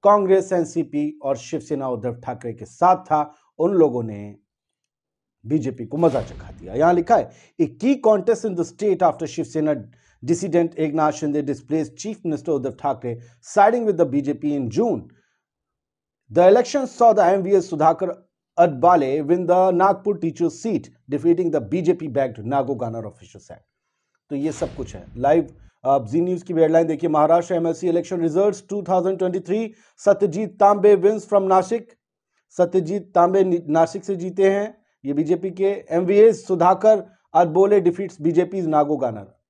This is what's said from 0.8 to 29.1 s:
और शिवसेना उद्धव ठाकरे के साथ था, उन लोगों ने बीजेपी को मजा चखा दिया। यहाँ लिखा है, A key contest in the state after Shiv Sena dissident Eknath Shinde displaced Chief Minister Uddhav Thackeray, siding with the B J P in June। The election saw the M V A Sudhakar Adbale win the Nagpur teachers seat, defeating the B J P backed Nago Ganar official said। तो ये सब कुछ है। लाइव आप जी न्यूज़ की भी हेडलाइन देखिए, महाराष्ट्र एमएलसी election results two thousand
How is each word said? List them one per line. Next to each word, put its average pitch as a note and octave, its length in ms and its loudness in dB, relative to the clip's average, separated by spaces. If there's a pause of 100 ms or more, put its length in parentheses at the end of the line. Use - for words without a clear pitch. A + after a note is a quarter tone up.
और C3+ 140 -2
शिवसेना C#3 520 -8
उद्धव A#2+ 260 -6
ठाकरे A#2+ 380 -12
के G#2+ 120 -16
साथ F3+ 320 2
था, D3+ 380 -4 (240)
उन F3 140 0
लोगों C#3+ 300 2
ने G#2 340 -12 (1080)
बीजेपी B2+ 400 -4
को C#3 100 -12
मजा D3 260 0
चखा - 280 -16
दिया। F#2 240 -18
यहाँ D#3+ 200 2
लिखा F3 220 0
है, D3+ 140 -4 (300)
A E3 60 2 (180)
key C4+ 120 2 (120)
contest G#3+ 380 0
in F#3+ 100 -6
the E3+ 160 -6
state F#3+ 300 -2
after E3 240 0
Shiv D#3+ 180 -8 (120)
Sena D3+ 180 -2 (500)
dissident E3 440 -2 (100)
Eknath D3+ 340 0
Shinde D3 300 -4
displaced C#3+ 560 -6
Chief G#3 180 -10 (100)
Minister D#3 320 -4
Uddhav C3 180 -6
Thackeray, B2 400 -6 (420)
siding A3+ 280 4
with F3+ 140 0
the C#3 140 0
B C#3+ 140 -2
J C#3+ 60 -2
P D3 260 -4
in A#2+ 100 -6
June। D#3 300 -2 (1300)
The F3 200 6
election B3 360 0
saw A#3 260 4
the F#3+ 240 4
M F#3 80 -4
V G3 80 0
A F#3 180 0
Sudhakar E3 540 -2 (340)
Adbale D3+ 680 2
win F3 200 0
the F3+ 260 2
Nagpur F#3+ 420 0
teachers E3 380 -4 (140)
seat, G#3 160 -4 (280)
defeating E3 400 0
the D3+ 100 0
B B2+ 220 -4
J D#3 60 -2
P F3+ 140 0
backed C3 380 -4
Nago B2+ 300 -4
Ganar A2+ 300 -8
official G#2 360 -18
said। - 260 -20 (680)
तो C#3+ 60 -8
ये D3 160 -4
सब - 220 -8
कुछ G#2+ 220 -14
है। F#2 80 -18 (120)
लाइव D3 320 2 (380)
आप C3+ 200 0
जी C3+ 140 -2
न्यूज़ F3+ 240 -4
की F3+ 100 -8
भी D#3+ 80 4
हेडलाइन D#3+ 240 4
देखिए, D#3+ 240 -4
महाराष्ट्र E3 440 2
एमएलसी E3 340 -4
election F3 340 -2
results F#3 400 0 (100)
two G3+ 100 -8
thousand F#3 360 -2